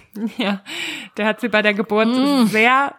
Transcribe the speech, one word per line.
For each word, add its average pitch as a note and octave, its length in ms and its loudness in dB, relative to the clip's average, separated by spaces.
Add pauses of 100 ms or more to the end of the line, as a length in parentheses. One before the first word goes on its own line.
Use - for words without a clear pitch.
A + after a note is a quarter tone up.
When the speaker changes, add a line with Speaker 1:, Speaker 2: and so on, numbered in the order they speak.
(120)
Speaker 1:
<laughs> G#3 260 -8
ja, G3+ 240 -4 (560)
der G#3 100 -4
hat G#3+ 140 -2
sie B3 80 -4
bei G#3+ 120 2
der G#3 120 2
Geburt G#3+ 340 0
Speaker 2:
Mm. C4 400 2
Speaker 1:
sehr B3 520 2